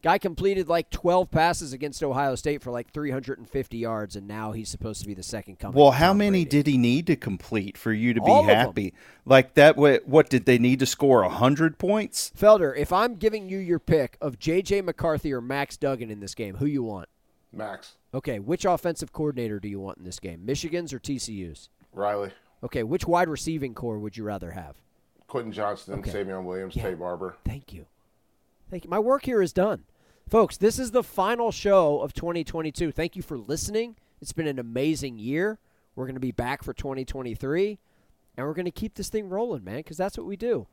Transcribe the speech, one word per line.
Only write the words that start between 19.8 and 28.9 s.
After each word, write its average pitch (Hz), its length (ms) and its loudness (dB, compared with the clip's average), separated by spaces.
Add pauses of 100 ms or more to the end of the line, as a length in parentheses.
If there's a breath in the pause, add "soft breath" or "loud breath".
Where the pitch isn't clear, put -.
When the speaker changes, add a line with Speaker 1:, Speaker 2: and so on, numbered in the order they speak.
Speaker 1:
want 95 160 -12
in - 80 -20
this 90 160 -14
game? 85 240 -14
Michigan's 151 480 -6
or 131 60 -12
T 139 200 -8
C 117 140 -10
U's? 87 380 -14 (240)
Speaker 3:
Riley. 101 340 -2 (340)
Speaker 1:
Okay, 123 200 -6
which 127 240 -4
wide 175 240 0
receiving 143 420 -6
core 110 260 -8
would 104 200 -10
you 110 60 -10
rather 95 260 -8
have? 85 240 -14 (540)
Speaker 3:
Quentin 120 240 -8
Johnston, 101 480 -6
Speaker 1:
Okay. 98 100 -8
Speaker 3:
Savion 95 340 -6
Williams, 92 320 -8
Speaker 1:
Yeah. 117 60 -4
Speaker 3:
Tay 95 120 -4
Barber. 90 480 -8
Speaker 1:
Thank 131 300 -10
you. 80 140 -18 (840)
Thank 180 140 -12
you. 165 60 -18